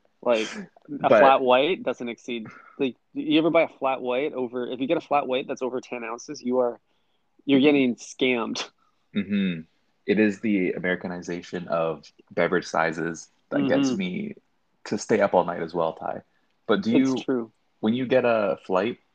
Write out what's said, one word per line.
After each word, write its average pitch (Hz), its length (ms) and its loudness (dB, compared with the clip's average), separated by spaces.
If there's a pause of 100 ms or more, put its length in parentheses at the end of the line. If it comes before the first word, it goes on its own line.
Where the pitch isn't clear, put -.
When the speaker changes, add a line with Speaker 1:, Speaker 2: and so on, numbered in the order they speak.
(220)
Speaker 1:
Like, 110 340 0
a 98 100 -14 (220)
Speaker 2:
But 147 200 -4 (120)
Speaker 1:
flat 135 200 8
white 131 440 4
doesn't 123 240 -6
exceed, 117 400 -8 (320)
like, 131 160 -2 (160)
you 147 260 0
ever 165 120 2
buy 160 120 4
a 139 60 0
flat 135 320 -4
white 127 320 -2
over, 123 340 -6
if 120 140 -8
you 131 80 -4
get 165 80 0
a 160 40 -2
flat 143 280 -2
white 127 180 -2
that's 131 160 -8
over 127 180 -4
ten 120 220 -12
ounces, 120 400 -12
you 123 160 0
are, 120 220 0 (640)
you're 139 160 4
getting 135 340 4
scammed. 117 760 -4 (460)
Speaker 2:
Mm-hmm. 95 460 -2 (440)
It 101 140 2
is 104 220 2
the 101 320 0
Americanization 87 960 -6
of 80 420 -4 (220)
beverage - 320 0
sizes 82 640 -4 (220)
that 139 180 0
gets 139 220 2
Speaker 1:
Mm-hmm. 117 80 -2
Speaker 2:
me 90 360 -6 (520)
to 107 120 -4
stay 104 220 0
up 98 120 4
all 90 120 4
night 85 180 -4
as 82 120 -8
well, 82 180 0
Ty. - 300 -10 (440)
But 98 160 2
do 113 140 2
Speaker 1:
It's 131 140 4
Speaker 2:
you, 123 120 -2
Speaker 1:
true. 117 300 -4 (260)
Speaker 2:
when 110 160 0
you 131 120 -4
get 123 180 4
a 110 420 2
flight 98 320 0 (160)